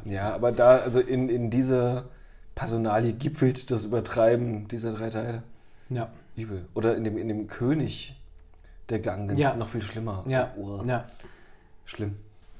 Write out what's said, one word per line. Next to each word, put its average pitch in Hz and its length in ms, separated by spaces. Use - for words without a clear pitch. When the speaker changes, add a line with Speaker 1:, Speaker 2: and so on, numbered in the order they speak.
Speaker 1:
Ja, 101 280
aber 120 200
da, 123 240
also 127 240
in, 127 260
in 120 240
dieser 127 540
Personalie 113 580
gipfelt 131 560
das 110 140
Übertreiben 113 840
dieser 113 240
drei 113 160
Teile. 117 340
Speaker 2:
Ja. 123 200
Speaker 1:
Übel. 101 360
Oder 113 220
in 113 80
dem, 110 140
in 110 100
dem 107 200
König 123 680
der 110 100
Gungans 101 400
Speaker 2:
Ja. 135 160
Speaker 1:
noch 113 120
viel 113 140
schlimmer. 101 440
Speaker 2:
Ja. 131 320
Speaker 1:
Oh. 101 280
Speaker 2:
Ja. 123 200
Speaker 1:
Schlimm. 104 320